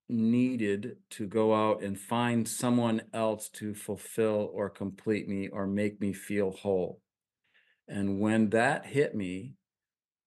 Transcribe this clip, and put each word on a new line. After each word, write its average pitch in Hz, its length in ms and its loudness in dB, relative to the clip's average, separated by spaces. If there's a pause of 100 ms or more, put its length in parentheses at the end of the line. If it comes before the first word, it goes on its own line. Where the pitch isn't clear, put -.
needed 113 880 2 (140)
to 107 160 -8
go 110 260 4
out 107 300 2
and 98 160 -4
find 120 480 0
someone 120 560 2 (100)
else 110 360 0
to 107 240 -8
fulfill 104 800 -2
or 101 160 -2
complete 101 580 -4
me 98 200 -4
or 98 200 -4
make 104 320 -2
me 101 140 -2
feel 101 380 -2
whole. 95 500 -2 (840)
And 98 340 -2
when 110 300 4
that 120 340 2
hit 143 300 0
me, 98 400 -8 (720)